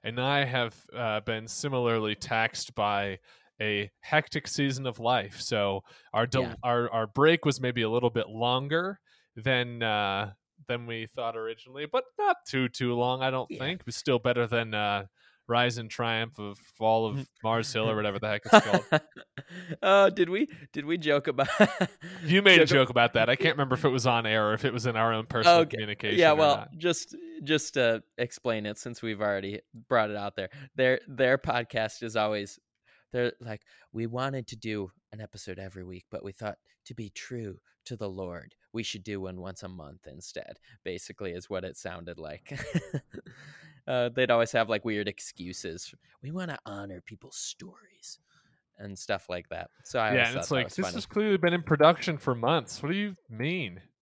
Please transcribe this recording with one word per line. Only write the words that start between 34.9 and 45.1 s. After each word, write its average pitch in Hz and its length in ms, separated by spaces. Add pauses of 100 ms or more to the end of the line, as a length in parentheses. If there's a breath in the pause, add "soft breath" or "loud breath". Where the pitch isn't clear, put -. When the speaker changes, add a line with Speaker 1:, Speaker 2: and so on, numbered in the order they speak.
Speaker 2:
an 107 80
episode 98 380
every 92 260
week, 92 260
but - 140
we 98 80
thought 107 240 (300)
to 120 60
be 110 160
true 110 480 (280)
to 120 100
the 104 140
Lord, 92 440 (200)
we 113 100
should 98 220
do 101 160
one 92 180
once 90 240
a 92 60
month 80 380
instead," - 500 (260 soft breath)
basically 92 480
is 87 180
what 92 140
it 92 140
sounded 87 420
like. 80 460
<laughs> - 360 (840 loud breath)
Uh, 123 220
they'd 123 220
always 117 200
have, 113 160
like, 107 160
weird 104 240
excuses. - 880 (260 soft breath)